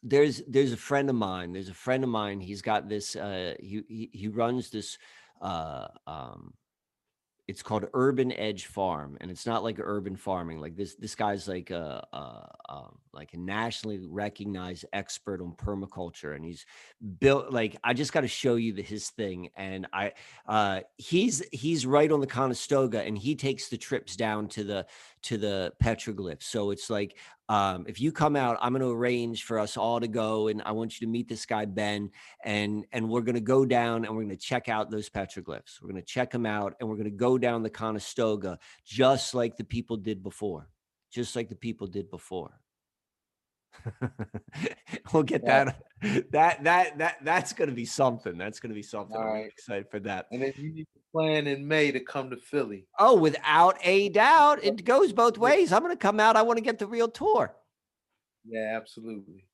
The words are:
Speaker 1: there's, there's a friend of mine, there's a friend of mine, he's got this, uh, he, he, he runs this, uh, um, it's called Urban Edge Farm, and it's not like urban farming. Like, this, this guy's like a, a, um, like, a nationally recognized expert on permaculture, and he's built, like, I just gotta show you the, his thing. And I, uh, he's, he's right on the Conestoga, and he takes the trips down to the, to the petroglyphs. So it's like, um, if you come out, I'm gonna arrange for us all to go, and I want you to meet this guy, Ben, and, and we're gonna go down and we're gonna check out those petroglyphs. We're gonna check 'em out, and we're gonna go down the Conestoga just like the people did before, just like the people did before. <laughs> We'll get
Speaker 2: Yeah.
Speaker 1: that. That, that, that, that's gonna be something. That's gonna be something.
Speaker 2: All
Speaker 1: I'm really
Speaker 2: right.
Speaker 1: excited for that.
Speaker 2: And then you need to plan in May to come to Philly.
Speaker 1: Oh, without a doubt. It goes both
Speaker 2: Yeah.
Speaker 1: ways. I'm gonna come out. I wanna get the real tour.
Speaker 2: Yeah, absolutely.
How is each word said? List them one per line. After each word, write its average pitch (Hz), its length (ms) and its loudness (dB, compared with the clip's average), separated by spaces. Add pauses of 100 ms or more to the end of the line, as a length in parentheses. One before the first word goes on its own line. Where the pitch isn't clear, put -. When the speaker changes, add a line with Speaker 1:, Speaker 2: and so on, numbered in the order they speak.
Speaker 1:
there's, 139 460 4
there's 135 240 4
a 113 60 -4
friend 139 320 0
of 127 60 2
mine, 92 360 -4
there's 95 180 -10
a 90 40 -14
friend 131 300 0
of 127 60 -2
mine, 104 300 -2
he's 95 220 -10
got 107 260 0
this, 104 280 -6
uh, 92 440 -6
he, 101 280 -10
he, 113 240 -10
he 104 160 -8
runs 117 420 -2
this, 104 280 -10 (440)
uh, 78 460 -6 (180)
um, 52 480 -14 (920)
it's 98 140 -12
called 104 320 -2
Urban 127 380 4
Edge 104 340 -6
Farm, 76 540 -4
and 90 100 -12
it's 90 160 -10
not 113 160 -2
like 113 160 -4
urban 98 380 -6
farming. 85 440 -6
Like, 80 160 -12
this, 95 200 -8
this - 180 -12
guy's 101 320 -2
like 92 240 -8
a, 82 420 -8
a, 57 380 -14 (180)
um, 69 300 -16 (140)
like, 76 220 -18
a - 20 -12
nationally 104 680 -6
recognized 92 880 -8
expert 98 480 -8
on 87 140 -10
permaculture, 92 800 -8
and 73 100 -12
he's 85 220 -14 (540)
built, 139 320 4
like, 113 320 -2
I 120 100 2
just 135 180 -2
gotta 143 140 2
show 123 300 0
you 113 160 -2
the, 98 100 -8
his - 280 -10
thing. 92 440 -8
And 95 380 -8
I, 98 220 -4 (320)
uh, 101 340 2 (160)
he's, 170 440 0 (120)
he's 139 340 -2
right 147 240 6
on 151 100 6
the 135 60 0
Conestoga, 127 800 0
and 107 120 -4
he 123 200 -2
takes 135 320 -4
the 113 100 -8
trips - 380 -6
down 107 320 -2
to 107 160 -8
the, 98 220 -4 (360)
to 117 160 -4
the 98 420 -2
petroglyphs. 98 640 -2
So 104 280 -4
it's - 180 -8
like, 104 260 -2 (320)
um, 98 380 2
if 104 140 -10
you 147 100 2
come 151 240 2
out, 123 260 2
I'm 123 120 0
gonna 131 160 0
arrange 120 560 0
for 113 160 -2
us 104 160 -2
all 117 240 2
to 117 80 -2
go, 110 400 0
and 107 140 -2
I 107 100 -4
want 110 280 -4
you 117 60 -4
to 113 60 -2
meet 117 160 -2
this 110 180 -8
guy, 107 180 -2
Ben, 104 460 -2 (320)
and, 104 480 -2
and 113 180 -2
we're 117 120 2
gonna 120 200 0
go 131 240 6
down 117 400 2
and 110 120 -4
we're 110 80 -4
gonna 98 120 -8
check 123 320 -4
out 107 220 0
those 107 180 -6
petroglyphs. 90 720 -8
We're 90 100 -18
gonna 95 120 -8
check 127 320 -4
'em 120 100 0
out, 104 360 -2
and 117 80 -4
we're 107 80 -4
gonna 104 140 -4
go 123 280 4
down 120 240 2
the 110 80 -4
Conestoga 107 880 -2 (260)
just 127 500 4
like 120 220 0
the - 80 -8
people 117 320 -6
did 98 280 -6
before, 90 460 -8 (400)
just 120 260 -6
like 113 120 -4
the 110 80 -12
people 110 300 -8
did 95 240 -8
before. - 500 -12 (1120)
<laughs> - 1400 -10
We'll 156 100 6
get 131 220 -2
Speaker 2:
Yeah. - 20 0
Speaker 1:
that. 131 360 2 (480)
That, 156 340 4
that, 170 340 4
that, 160 260 -2
that's 175 280 0
gonna 151 200 -2
be 120 140 -6
something. 113 500 0
That's 98 240 -8
gonna 113 140 -10
be 104 80 -10
something. 104 380 -8
Speaker 2:
All - 20 -2
Speaker 1:
I'm 110 100 -2
really 107 120 -4
Speaker 2:
right. 107 80 -14
Speaker 1:
excited 101 380 -8
for 104 100 -6
that. 98 300 -6
Speaker 2:
And 123 120 -4
then 135 140 -2
you 151 160 -10
need 160 220 -12
to - 60 -20 (120)
plan 156 340 2
in 143 220 -4
May 151 240 4
to 127 80 -2
come 131 300 -8
to 123 60 -8
Philly. 113 520 -4 (100)
Speaker 1:
Oh, 220 180 10
without 160 680 6
a 196 280 4
doubt. 285 540 8
It 202 200 0
goes 269 280 6
both 233 240 6
Speaker 2:
Yeah. 208 60 -4
Speaker 1:
ways. 294 300 6
I'm 220 100 6
gonna 349 140 -2
come 214 240 2
out. 220 160 8
I 220 60 8
wanna 233 200 4
get 226 160 -2
the 202 80 -4
real 226 220 2
tour. 247 480 2 (880)
Speaker 2:
Yeah, 110 320 -4
absolutely. 107 760 -12